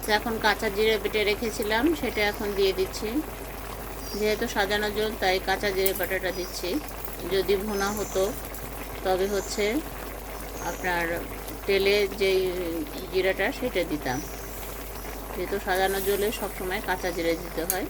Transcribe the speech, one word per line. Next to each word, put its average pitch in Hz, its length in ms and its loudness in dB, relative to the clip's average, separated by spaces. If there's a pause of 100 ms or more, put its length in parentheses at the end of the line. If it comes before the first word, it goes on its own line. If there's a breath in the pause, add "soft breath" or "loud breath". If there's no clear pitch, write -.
তো 226 140 2
এখন 226 140 -2 (120)
কাঁচা 214 240 4
জিরে 220 340 4
বেটে 214 200 2
রেখেছিলাম, 214 600 2 (160)
সেটা 214 220 0 (100)
এখন 208 160 -2 (100)
দিয়ে 190 220 4
দিচ্ছি। 190 300 -2 (1080)
যেহেতু 214 280 2
সাজানো 208 480 2
ঝোল, 214 240 0
তাই 190 280 4
কাঁচা 196 280 2
জিরে 190 240 4
বাটাটা 180 320 0
দিচ্ছি। 180 380 -4 (640)
যদি 190 220 4
ভুনা 202 420 0
হতো, 190 260 0 (800)
তবে 190 240 4
হচ্ছে 202 380 0 (1040)
আপনার 175 360 0 (600)
তেলে 196 420 4 (140)
যেই 190 200 4 (680)
জিরাটা, 190 360 2 (120)
সেটা 233 220 0 (100)
দিতাম। 139 280 -2 (1120)
যেহেতু 185 320 -2
সাজানো 190 420 2
ঝোলে 202 200 2 (120)
সবসময় 196 480 -4
কাঁচা 185 240 0
জিরে 170 220 0 (100)
দিতে 170 260 -4
হয় 185 200 6